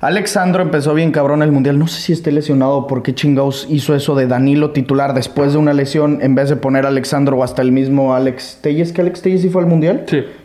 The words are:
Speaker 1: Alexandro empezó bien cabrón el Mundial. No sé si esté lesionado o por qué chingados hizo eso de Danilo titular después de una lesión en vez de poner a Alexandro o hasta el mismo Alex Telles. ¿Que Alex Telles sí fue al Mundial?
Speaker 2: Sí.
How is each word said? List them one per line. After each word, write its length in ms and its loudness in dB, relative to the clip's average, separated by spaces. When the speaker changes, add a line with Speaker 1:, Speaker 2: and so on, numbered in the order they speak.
Speaker 1:
Alexandro 600 -2
empezó 300 0
bien 200 2
cabrón 300 0
el 80 2
Mundial. 280 2
No 80 2
sé 120 -6
si 140 -4
esté 180 -2
lesionado 460 0
o 100 -2
por 160 -4
qué 120 -4
chingados 560 0
hizo 240 0
eso 200 0
de 120 2
Danilo 460 2
titular 420 0
después 380 -2
de 60 2
una 140 2
lesión 480 0
en 140 2
vez 160 2
de 60 2
poner 280 0
a 40 0
Alexandro 500 0
o 40 2
hasta 200 -2
el 100 2
mismo 420 2
Alex 460 -4
Telles. 320 -2
¿Que 80 -4
Alex 220 -2
Telles 180 2
sí 80 0
fue 140 0
al 60 2
Mundial? 380 0
Speaker 2:
Sí. 180 -2